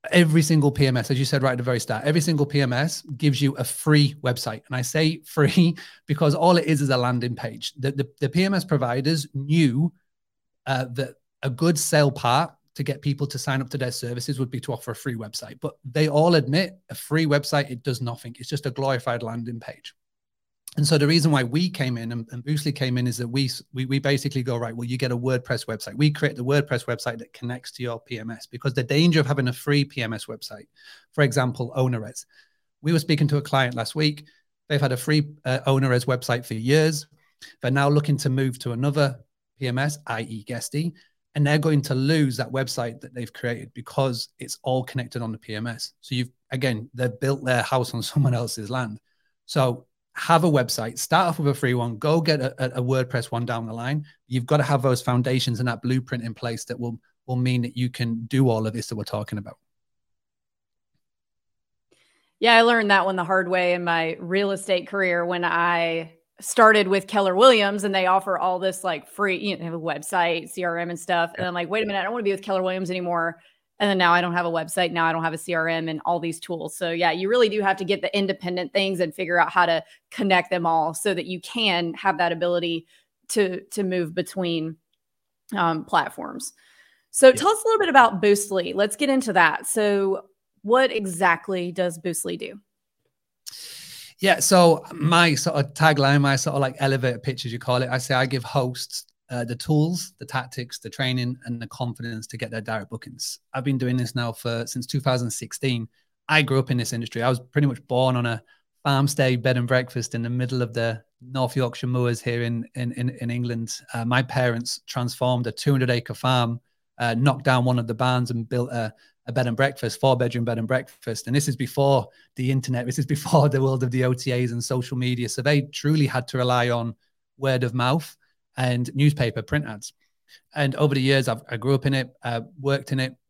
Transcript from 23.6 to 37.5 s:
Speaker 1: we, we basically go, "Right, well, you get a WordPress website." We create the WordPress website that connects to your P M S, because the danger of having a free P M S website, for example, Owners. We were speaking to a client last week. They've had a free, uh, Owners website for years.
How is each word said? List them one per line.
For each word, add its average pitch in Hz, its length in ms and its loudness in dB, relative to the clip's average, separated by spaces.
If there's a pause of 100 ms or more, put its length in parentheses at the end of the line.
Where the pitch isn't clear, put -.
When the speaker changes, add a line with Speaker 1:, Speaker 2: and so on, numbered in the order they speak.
Speaker 1:
we, 131 100 -4
we 135 140 -2
basically 135 440 -2
go, 120 140 -4
"Right, 117 180 -6
well, 120 140 -10
you 127 80 -4
get 127 160 -2
a 120 60 -2
WordPress 123 480 -2
website." 110 300 -10
We 151 140 4
create 147 240 -2
the 123 120 -8
WordPress 139 400 0
website 117 320 -6
that - 160 -18
connects 123 380 -10
to 123 100 -12
your 117 180 -8
P - 180 -12
M 113 120 -10
S, - 160 -16
because 127 260 -4
the 131 100 -2
danger 156 380 4
of 127 60 2
having 131 220 0
a 120 40 -2
free 143 320 0
P 139 160 -8
M 113 140 -4
S 107 100 -10
website, - 440 -16 (440)
for 147 120 4
example, 127 500 -2
Owners. 123 500 -4 (560)
We 156 140 0
were 156 60 4
speaking 147 280 2
to 147 80 2
a 143 60 0
client 131 320 0
last 113 200 -6
week. 151 300 -2 (460)
They've 143 100 2
had 131 120 2
a 127 40 -2
free, 151 280 2 (200)
uh, 127 220 -2
Owners 131 400 2
website 123 400 -2
for 110 80 -6
years. 147 520 2 (540)